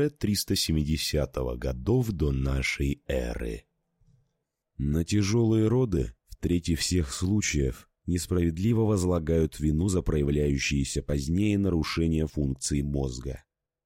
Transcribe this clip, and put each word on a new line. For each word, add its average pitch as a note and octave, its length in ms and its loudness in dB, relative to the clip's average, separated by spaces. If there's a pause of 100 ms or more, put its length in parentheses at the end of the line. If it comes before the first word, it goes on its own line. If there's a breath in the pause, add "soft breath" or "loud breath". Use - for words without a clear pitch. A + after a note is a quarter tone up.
(200)
триста G2+ 360 0
семидесятого D2 1000 0
годов C2+ 540 -2
до D2 200 0
нашей C2+ 760 -2
эры. A#1 580 -4 (1120)
На D2 260 0
тяжелые A2 640 2
роды G#2 480 0 (140)
в - 80 -18
трети E2 380 0
всех F2 380 -2
случаев F2 760 -2 (180)
несправедливо F2 720 0
возлагают F2 800 2
вину D#2 300 2
за F2+ 120 2
проявляющиеся C#2+ 1000 0
позднее E2+ 540 0
нарушения E2 680 0
функций C#2+ 580 -2
мозга. C2 600 -6 (420)